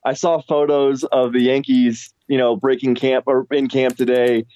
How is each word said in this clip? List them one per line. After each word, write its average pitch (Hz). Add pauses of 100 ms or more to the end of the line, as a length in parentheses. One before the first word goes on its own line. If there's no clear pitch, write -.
I 131
saw 165
photos 143
of 127
the 123
Yankees, 127 (160)
you 135
know, 120
breaking 127
camp 131
or 131
in 139
camp 131
today, 123 (100)